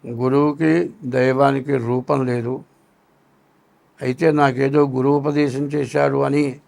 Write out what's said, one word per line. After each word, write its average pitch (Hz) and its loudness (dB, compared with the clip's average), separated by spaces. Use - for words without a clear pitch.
గురువుకి 143 0
దైవానికి 131 2
రూపం 127 -2
లేదు. 123 -4
అయితే 139 0
నాకేదో 143 2
గురువు 135 0
ఉపదేశం 143 0
చేశాడు 143 -2
అని 139 -2